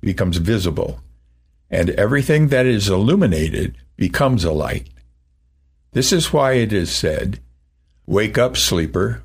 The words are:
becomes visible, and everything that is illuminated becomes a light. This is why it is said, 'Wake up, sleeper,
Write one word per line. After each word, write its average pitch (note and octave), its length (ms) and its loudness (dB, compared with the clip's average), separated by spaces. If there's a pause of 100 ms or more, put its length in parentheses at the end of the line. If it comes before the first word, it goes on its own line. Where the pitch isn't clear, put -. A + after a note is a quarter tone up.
becomes F2+ 380 -2
visible, F2 640 -2 (720)
and F2+ 200 0
everything C#3 580 2
that B2+ 180 2
is G#2+ 220 0
illuminated F#2+ 880 0 (200)
becomes B2 460 0
a E2+ 80 0
light. D2+ 380 -4 (1040)
This C3 200 0
is E3+ 200 0
why C3+ 220 2
it A2+ 180 2
is F2+ 180 0
said, - 480 -4 (680)
'Wake G#2 320 0
up, B2 200 2
sleeper, F#2 680 -2